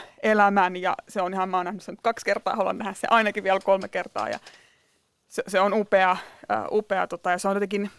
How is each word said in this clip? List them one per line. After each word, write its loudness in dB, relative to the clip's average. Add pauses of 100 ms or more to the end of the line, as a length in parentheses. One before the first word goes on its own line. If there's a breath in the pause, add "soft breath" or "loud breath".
(220 loud breath)
elämän, 4
ja -2 (140)
se -4
on -4
ihan, -2
mä -2
oon 0
nähnyt -10
sen -12
kaksi -2
kertaa, -2
haluan -2
nähdä -8
se -8
ainakin 2
vielä 2
kolme 2
kertaa, -6
ja -6 (920 loud breath)
se, -8
se 2
on 2
upea, 4
äh, -4
upea, 0
tota, -4
ja 2
se -2
on 0
jotenkin -2